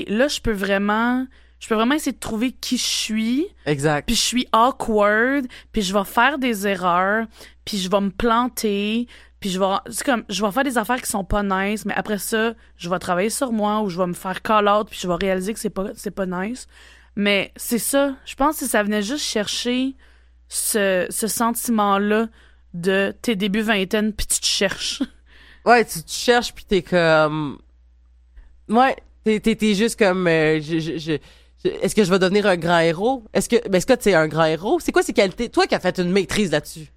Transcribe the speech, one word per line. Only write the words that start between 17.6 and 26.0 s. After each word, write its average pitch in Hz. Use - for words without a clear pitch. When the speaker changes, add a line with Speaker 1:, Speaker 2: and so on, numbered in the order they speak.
Speaker 1:
ça, 277
je -
pense 302
que 285
ça 226
venait 214
juste 247
chercher 247
ce, 190
ce -
sentiment-là 214
de 190
tes 240
débuts 202
vingtaine, 208
puis -
tu -
te -
cherches. -
<laughs> -
Speaker 2:
Ouais, 233
tu 170